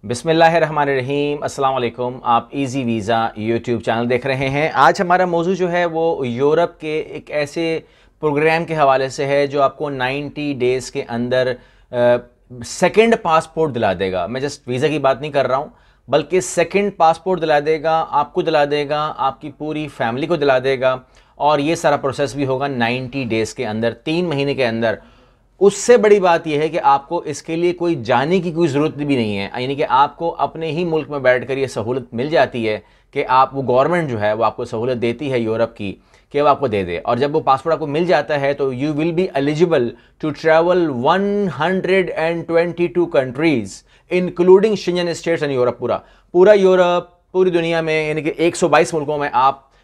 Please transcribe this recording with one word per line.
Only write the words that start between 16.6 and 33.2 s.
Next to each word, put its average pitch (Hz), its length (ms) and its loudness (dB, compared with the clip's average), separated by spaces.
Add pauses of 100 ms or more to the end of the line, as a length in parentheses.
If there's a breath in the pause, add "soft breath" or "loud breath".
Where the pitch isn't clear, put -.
पासपोर्ट 165 420 2
दिला 151 200 2
देगा, 160 400 0
आपको 147 420 -2
दिला 156 220 2
देगा, 147 360 -2
आपकी 151 480 -4
पूरी 151 400 -8
फैमिली 123 380 -4
को 170 100 0
दिला 139 220 2
देगा। 131 420 0 (380 soft breath)
और 147 220 2
ये 160 160 0
सारा 156 200 2
प्रोसेस 135 400 -4
भी 143 80 -2
होगा 131 240 -2
नाइंटी 127 560 -4
डेज़ 110 300 -2
के 127 100 -6
अंदर, 110 280 -2
तीन 165 340 -4
महीने 139 280 -2
के 127 100 0
अंदर। 113 340 -2 (640 soft breath)
उससे 202 360 4
बड़ी 208 240 6
बात 170 260 2
यह 147 140 -2
है 160 80 0
कि 156 100 -2
आपको 165 440 0
इसके 156 340 -8
लिए 175 160 0
कोई 170 300 -2
जाने 131 380 2
की 170 120 -6
कोई 165 160 0
ज़रूरत 143 260 0
भी 143 220 -2
नहीं 107 200 -2
है, 98 140 -6 (100)
यानी 135 160 -4
कि 147 60 -2
आपको 147 460 0
अपने 160 420 -4
ही 165 140 -4
मुल्क 156 260 -2
में 143 120 -6
बैठकर 127 360 2
ये 135 100 -2
सहूलत 120 460 -4
मिल 127 160 -4
जाती 127 340 2
है 107 180 -2 (300 soft breath)
कि 139 100 -4